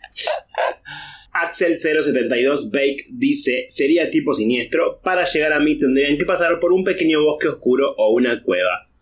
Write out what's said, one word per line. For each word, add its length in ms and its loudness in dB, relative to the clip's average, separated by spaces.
Axel 460 -2
cero 260 0
setenta 340 0
y 60 2
dos 260 0
Bake 400 -2
dice, 600 -2
"Sería 400 0
tipo 240 0
siniestro. 720 -2
Para 220 0
llegar 280 0
a 60 0
mí 180 2
tendrían 400 2
que 80 -2
pasar 340 0
por 140 2
un 100 2
pequeño 400 2
bosque 240 2
oscuro 500 0
o 160 4
una 300 0
cueva." 460 -2